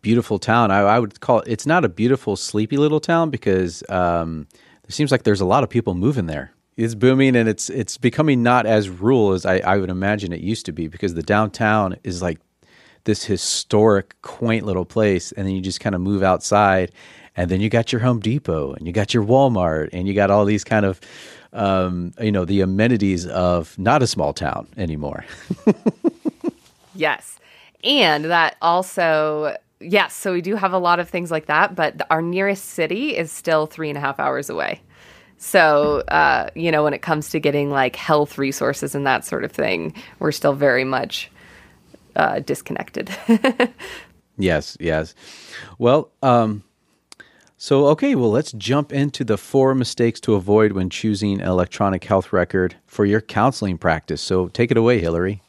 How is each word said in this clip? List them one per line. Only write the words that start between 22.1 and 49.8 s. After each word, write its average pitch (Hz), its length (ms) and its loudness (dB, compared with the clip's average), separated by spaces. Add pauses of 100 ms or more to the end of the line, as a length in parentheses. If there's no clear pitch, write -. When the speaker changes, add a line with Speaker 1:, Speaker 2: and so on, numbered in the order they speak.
Speaker 1:
you 107 120 0
know, 95 120 0
the 98 160 0
amenities 98 680 0
of 90 520 -2
not 123 240 2
a 120 40 2
small 73 260 -4
town - 440 -6
anymore. 78 480 -6 (420)
<laughs> - 80 4 (1200)
Speaker 2:
Yes. 156 420 -4 (460)
And 180 420 4
that 165 340 2
also, 160 960 0 (240)
yes, 185 340 0
so - 180 -6
we 175 80 -2
do 190 160 -4
have 190 160 -2
a 185 60 0
lot 175 200 2
of 175 100 -6
things 175 220 -6
like 156 160 -4
that, 170 280 2
but 160 240 -4
th-, - 120 -4
our 160 120 2
nearest 190 480 -2
city 196 460 -4
is 160 140 -4
still 156 360 0
three 156 220 -8
and 143 100 -6
a - 20 -8
half 139 180 -4
hours 139 320 -4
away. 76 300 -6 (580)
So, 147 600 4 (100)
uh, 147 460 2
you 165 180 -2
know, 151 100 2
when 147 120 0
it - 80 -10
comes 151 280 -4
to 160 100 -2
getting, 143 300 0
like, 131 240 0
health 151 440 0
resources 135 560 -4
and 139 120 -4
that 131 180 0
sort - 200 -6
of - 80 -8
thing, 90 420 -4 (240)
we're 151 140 -2
still 143 220 0
very 135 300 2
much, 131 460 -6 (840)
uh, - 240 2
disconnected. - 720 -8 (180)
<laughs> 240 460 2 (640)
Speaker 1:
Yes, 85 400 0
yes. 82 360 -2 (640)
Well, 127 320 2 (120)
um, 113 400 2 (960)
so, 143 300 2
okay, 254 280 4
well, 120 160 2
let's 131 220 0
jump 123 400 -2
into 143 320 -2
the 107 140 0
four 135 360 2
mistakes 117 460 0